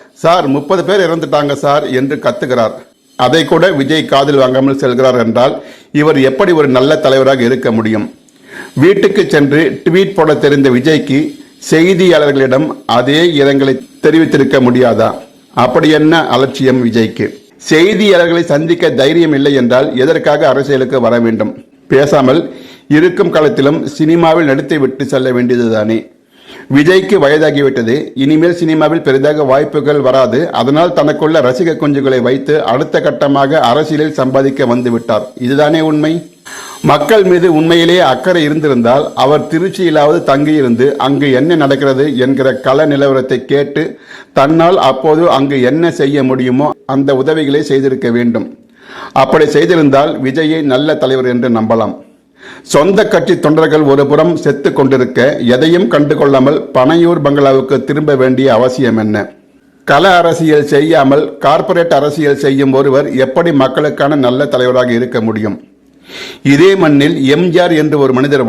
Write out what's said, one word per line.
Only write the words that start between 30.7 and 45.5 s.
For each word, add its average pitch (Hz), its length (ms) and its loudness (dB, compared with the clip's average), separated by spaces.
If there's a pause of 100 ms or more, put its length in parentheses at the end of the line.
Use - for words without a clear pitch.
தனக்குள்ள 151 480 0
ரசிக 156 340 -2
குஞ்சுகளை 135 420 0
வைத்து 139 400 -2
அடுத்த 139 380 -2
கட்டமாக 139 600 0 (100)
அரசியலில் 151 500 -2
சம்பாதிக்க 135 460 0
வந்துவிட்டார். 117 600 -2 (120)
இதுதானே 147 420 0
உண்மை? 156 320 -2 (720)
மக்கள் 165 420 2
மீது 175 300 2
உண்மையிலேயே 170 480 2 (100)
அக்கறை 175 320 -2
இருந்திருந்தால் 143 720 0
அவர் 135 360 0
திருச்சியிலாவது 165 720 0
தங்கியிருந்து 139 640 0 (120)
அங்கு 135 340 0
என்ன 151 300 0
நடக்கிறது 139 420 0 (120)
என்கிற 131 380 0
கள 143 320 0
நிலவரத்தை 135 580 -2
கேட்டு 143 380 -2 (500)
தன்னால் 165 460 2
அப்போது 156 520 0
அங்கு 135 320 0